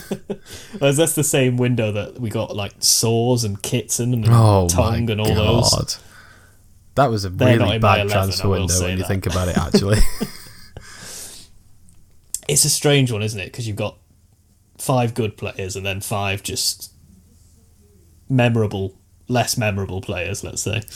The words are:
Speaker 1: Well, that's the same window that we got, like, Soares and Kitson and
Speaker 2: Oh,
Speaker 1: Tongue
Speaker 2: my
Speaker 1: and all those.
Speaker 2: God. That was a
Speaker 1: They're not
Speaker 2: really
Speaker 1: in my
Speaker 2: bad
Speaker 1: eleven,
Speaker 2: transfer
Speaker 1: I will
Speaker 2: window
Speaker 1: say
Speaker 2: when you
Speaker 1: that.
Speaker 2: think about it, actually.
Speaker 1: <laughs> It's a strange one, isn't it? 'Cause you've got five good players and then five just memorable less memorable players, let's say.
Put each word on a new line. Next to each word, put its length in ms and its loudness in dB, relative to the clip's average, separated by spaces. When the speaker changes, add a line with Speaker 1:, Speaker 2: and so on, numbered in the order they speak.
Speaker 1:
Well, 140 4
that's 220 2
the 80 0
same 340 2
window 340 0
that 300 -8
we 80 -6
got, 260 -6
like, 240 -8
Soares 640 2
and 180 -4
Kitson 520 -2
and 160 0
Speaker 2:
Oh, 400 6
Speaker 1:
Tongue 380 2
Speaker 2:
my 40 -2
Speaker 1:
and 100 -2
all 120 2
those. 380 4
Speaker 2:
God. 220 0
That 140 4
was 160 -2
a 40 -6
Speaker 1:
They're 280 4
not 80 2
Speaker 2:
really 120 2
Speaker 1:
in 40 -2
my 140 6
Speaker 2:
bad 100 2
Speaker 1:
eleven, 60 -4
Speaker 2:
transfer 320 0
Speaker 1:
I 40 2
will 120 2
Speaker 2:
window 140 0
Speaker 1:
say 120 0
Speaker 2:
when 120 -2
you 60 -2
Speaker 1:
that. 40 -6
Speaker 2:
think 180 -2
about 240 -2
it, 80 -2
actually. 460 2
Speaker 1:
<laughs> 40 10
It's 160 2
a 60 2
strange 420 2
one, 120 -4
isn't 160 -4
it? 120 -10
'Cause 160 -10
you've 80 -6
got 220 -6
five 360 0
good 240 -4
players 380 -10
and 100 -8
then 160 -6
five 420 -4
just 480 -6
memorable 680 0
less 300 0
memorable 440 -4
players, 420 -6
let's 180 -8
say. 200 -4